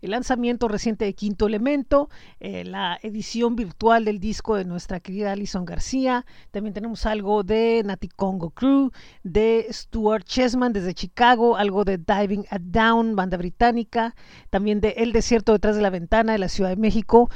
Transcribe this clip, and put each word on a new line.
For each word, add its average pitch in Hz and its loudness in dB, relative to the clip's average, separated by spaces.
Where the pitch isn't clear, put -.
el 180 -8
lanzamiento 240 -2
reciente 214 -2
de 196 -2
Quinto 208 -2
Elemento, 277 0
eh, 185 -10
la 185 -6
edición 226 -4
virtual 226 2
del 214 -2
disco 208 -4
de 190 -2
nuestra 175 -8
querida 196 -6
Alison 196 -6
García, 254 -2
también 208 -8
tenemos 220 -6
algo 214 0
de 226 2
Nati 202 -6
Congo 190 -4
Crew, 269 2
de 220 2
Stuart 214 -2
Chessman 247 0
desde 185 -4
Chicago, 233 4
algo 202 0
de 190 0
Diving 196 0
at 196 -6
Down, 226 2
banda 185 -2
británica, 226 0
también 208 0
de 214 0
El 226 0
Desierto 226 2
Detrás 214 2
de 208 0
la 196 2
Ventana 214 0
de 220 0
la 185 -2
Ciudad 185 -2
de 185 -2
México, 220 4